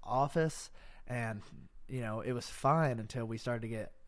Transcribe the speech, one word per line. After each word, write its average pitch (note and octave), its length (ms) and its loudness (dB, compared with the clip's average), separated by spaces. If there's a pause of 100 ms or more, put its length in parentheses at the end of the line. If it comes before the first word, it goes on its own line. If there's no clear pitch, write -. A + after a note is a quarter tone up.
office, D3 640 2 (380)
and, A2+ 340 -2 (460)
you B2+ 140 -4
know, A2 180 -2
it B2+ 140 -2
was A#2+ 160 -4
fine C#3 500 4
until A2+ 260 -2
we A2+ 120 -2
started A#2+ 240 -2
to A2+ 80 -4
get, A2 240 -4 (140)